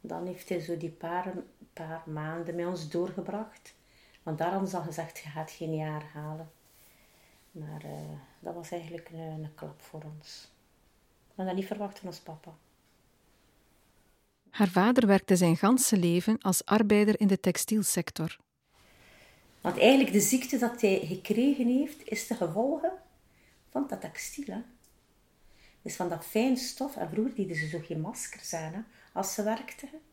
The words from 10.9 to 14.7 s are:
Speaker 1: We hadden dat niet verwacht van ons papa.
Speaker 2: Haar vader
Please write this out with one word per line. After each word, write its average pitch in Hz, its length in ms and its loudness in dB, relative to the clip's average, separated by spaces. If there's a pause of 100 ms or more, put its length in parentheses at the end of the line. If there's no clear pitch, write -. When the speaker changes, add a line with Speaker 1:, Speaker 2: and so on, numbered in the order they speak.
Speaker 1:
We - 80 -20
hadden 190 100 -4
dat 185 100 -2
niet 190 100 -2
verwacht 202 340 -8
van 196 80 -14
ons 170 120 -12
papa. 160 360 -18 (1900)
Speaker 2:
Haar - 180 4
vader 220 400 6